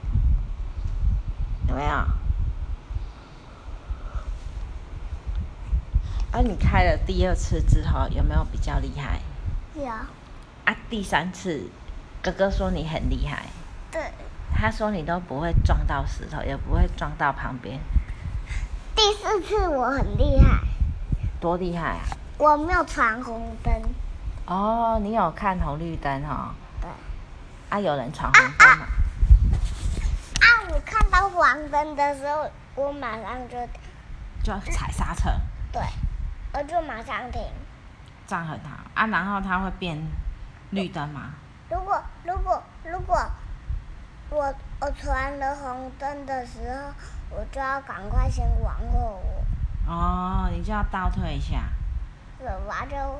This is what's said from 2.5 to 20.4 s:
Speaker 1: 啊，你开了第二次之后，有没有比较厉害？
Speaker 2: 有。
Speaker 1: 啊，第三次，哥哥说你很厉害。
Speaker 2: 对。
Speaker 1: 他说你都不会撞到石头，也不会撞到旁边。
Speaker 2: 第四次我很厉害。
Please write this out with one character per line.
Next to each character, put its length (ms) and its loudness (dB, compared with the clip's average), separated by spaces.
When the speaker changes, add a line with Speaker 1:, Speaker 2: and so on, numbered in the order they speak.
Speaker 1:
啊， 80 4
你 160 4
开 300 6
了 200 6
第 220 4
二 80 4
次 260 2
之 240 6
后， 220 2
有 160 2
没 100 4
有 120 6
比 120 -4
较 220 0
厉 180 -2
害？ 220 -2
Speaker 2:
有。 100 -6
Speaker 1:
啊， 880 -6
第 140 -2
三 300 2
次， 360 -4
哥 100 0
哥 180 2
说 220 2
你 160 -2
很 220 -2
厉 180 0
害。 160 -6
Speaker 2:
对。 220 -6
Speaker 1:
他 160 4
说 200 0
你 120 -2
都 160 0
不 220 -6
会 120 2
撞 200 4
到 200 0
石 220 -6
头， 160 -8
也 120 -4
不 180 -2
会 220 6
撞 220 -2
到 160 2
旁 240 -6
边。 200 -10
Speaker 2:
第 60 6
四 260 0
次 260 2
我 220 2
很 280 0
厉 220 8
害。 220 10